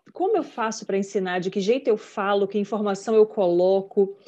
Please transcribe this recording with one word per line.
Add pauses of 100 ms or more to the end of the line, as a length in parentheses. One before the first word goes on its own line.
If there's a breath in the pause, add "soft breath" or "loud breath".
(120)
como
eu
faço
pra
ensinar,
de
que
jeito
eu
falo,
que
informação
eu
coloco, (100)